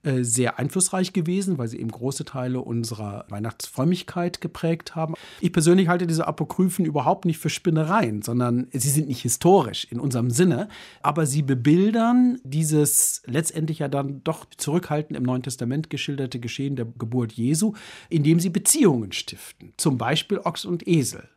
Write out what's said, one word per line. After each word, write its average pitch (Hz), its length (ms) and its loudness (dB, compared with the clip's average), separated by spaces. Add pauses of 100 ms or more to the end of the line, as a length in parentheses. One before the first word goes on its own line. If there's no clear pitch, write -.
äh, 131 200 0
sehr 120 340 0
einflussreich 180 560 -2
gewesen, 180 460 0
weil 120 80 -4
sie 110 120 -8
eben 117 120 -6
große 131 340 -6
Teile 127 360 -6
unserer 110 680 -6
Weihnachtsfrömmigkeit 160 1120 -4
geprägt 165 540 -4
haben. 160 180 -4 (280)
Ich 180 120 0
persönlich 170 360 6
halte 180 180 2
diese 165 180 0
Apokryphen 185 600 0
überhaupt 151 400 0
nicht 165 120 0
für 160 140 -2
Spinnereien, 156 720 0
sondern 123 480 0
sie 139 180 0
sind 143 180 2
nicht 131 140 -4
historisch 156 680 4
in 120 80 -6
unserem 127 320 0
Sinne, 165 380 2 (340)
aber 147 240 0
sie 143 160 0
bebildern 220 1000 4
dieses 151 840 0
letztendlich 160 500 -2
ja 143 120 -4
dann 139 340 -4
doch 156 220 -4 (120)
zurückhaltend 151 600 -2
im 127 60 -2
Neuen 127 200 0
Testament 135 480 -4
geschilderte 135 480 -6
Geschehen 135 360 -6
der 120 120 -4 (100)
Geburt 117 360 -2
Jesu, 160 400 0 (360)
indem 160 300 4
sie 185 100 0
Beziehungen 165 600 4
stiften, - 680 -12
zum 135 220 2
Beispiel 139 400 0
Ochs - 260 -4
und 175 220 -4
Esel. 151 500 0